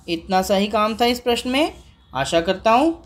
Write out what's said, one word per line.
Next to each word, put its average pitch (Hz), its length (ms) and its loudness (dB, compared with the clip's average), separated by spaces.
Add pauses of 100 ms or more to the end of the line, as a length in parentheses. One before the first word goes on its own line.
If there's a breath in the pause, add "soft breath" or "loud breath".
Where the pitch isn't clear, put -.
इतना 175 340 -2
सा 190 140 0
ही 196 120 2
काम 220 280 0
था 240 100 2
इस 240 140 0
प्रश्न 240 300 -2
में। 302 240 0 (380 soft breath)
आशा 139 280 0
करता 190 320 0
हूँ 311 340 2